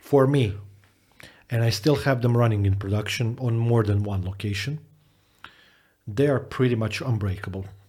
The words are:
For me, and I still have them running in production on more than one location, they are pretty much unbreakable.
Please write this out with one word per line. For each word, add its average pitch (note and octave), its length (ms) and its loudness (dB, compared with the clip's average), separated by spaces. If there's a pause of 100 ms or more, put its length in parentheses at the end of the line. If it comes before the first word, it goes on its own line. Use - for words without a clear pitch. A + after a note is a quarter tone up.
For C#3 280 4
me, B2 260 2 (960)
and A#2 140 0
I A#2 60 4
still C#3+ 260 2
have B2+ 260 0
them A#2+ 140 2
running A2 280 2
in G2 120 4
production G#2 640 -2
on A#2 180 0
more A#2 240 2
than G2+ 220 2
one G2 200 -4
location, G2+ 540 -6 (1300)
they A#2 220 0
are C3+ 100 2
pretty B2 380 0
much A2 240 -4
unbreakable. G2 680 -4 (220)